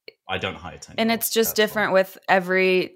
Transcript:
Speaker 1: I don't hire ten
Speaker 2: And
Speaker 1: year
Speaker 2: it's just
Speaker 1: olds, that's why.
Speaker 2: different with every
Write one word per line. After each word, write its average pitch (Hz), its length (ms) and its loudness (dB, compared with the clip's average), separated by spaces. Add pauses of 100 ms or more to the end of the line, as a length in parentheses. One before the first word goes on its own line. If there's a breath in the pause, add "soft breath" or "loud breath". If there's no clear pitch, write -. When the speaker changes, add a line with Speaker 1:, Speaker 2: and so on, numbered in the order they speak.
(300)
Speaker 1:
I 95 80 -4
don't 92 180 -6
hire 78 220 -16
ten - 200 -18
Speaker 2:
And 226 120 0
Speaker 1:
year 233 80 2
Speaker 2:
it's - 120 -6
just 220 200 0
Speaker 1:
olds, - 80 -6
that's - 0 -
why. 214 60 4
Speaker 2:
different 208 300 0
with 190 240 2 (120)
every 185 680 2